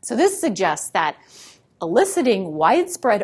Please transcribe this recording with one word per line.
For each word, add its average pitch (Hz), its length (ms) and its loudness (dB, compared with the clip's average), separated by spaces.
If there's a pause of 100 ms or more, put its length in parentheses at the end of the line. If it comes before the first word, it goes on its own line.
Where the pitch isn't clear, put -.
So - 160 -8
this 370 240 2
suggests 180 500 -2
that 160 260 -2 (640)
eliciting 202 720 0
widespread 214 680 0